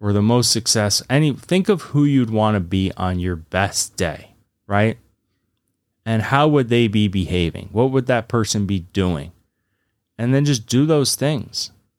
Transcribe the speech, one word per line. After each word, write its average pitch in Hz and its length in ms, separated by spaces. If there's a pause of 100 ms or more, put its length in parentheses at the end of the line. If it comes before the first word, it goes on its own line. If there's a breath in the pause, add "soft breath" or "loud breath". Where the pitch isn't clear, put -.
or 104 140
the 101 80
most 120 280
success, 107 600
any, 147 220
think 185 360
of 196 140
who 147 220
you'd 135 260
wanna 107 300
be 95 360
on 92 220
your 90 180
best - 600
day, 78 340 (360)
right? 104 300 (1080)
And 113 180
how 139 260
would 135 220
they 120 180
be 104 180
behaving? 87 640
What 127 200
would 131 160
that 123 220
person 110 360
be 95 160
doing? 87 520 (840)
And 120 180
then 143 100
just 135 220
do 131 180
those 151 300
things. - 560 (280)